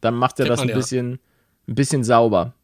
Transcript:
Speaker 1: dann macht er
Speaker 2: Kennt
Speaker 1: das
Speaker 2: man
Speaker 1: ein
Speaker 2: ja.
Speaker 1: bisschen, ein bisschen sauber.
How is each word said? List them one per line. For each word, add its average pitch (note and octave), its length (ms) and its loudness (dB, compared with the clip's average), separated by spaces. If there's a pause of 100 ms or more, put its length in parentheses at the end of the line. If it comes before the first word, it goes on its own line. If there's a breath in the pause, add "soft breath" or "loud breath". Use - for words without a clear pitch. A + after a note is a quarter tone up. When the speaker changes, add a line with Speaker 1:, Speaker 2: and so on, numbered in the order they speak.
Speaker 1:
dann A2+ 140 0
macht B2 260 -2
er C3 60 2
Speaker 2:
Kennt B2+ 60 -2
Speaker 1:
das A#2+ 80 0
Speaker 2:
man B2 80 -2
Speaker 1:
ein - 20 -2
Speaker 2:
ja. A2+ 60 -4
Speaker 1:
bisschen, B2+ 420 -4 (500)
ein A2+ 60 -8
bisschen C#3 300 0
sauber. A#2 600 2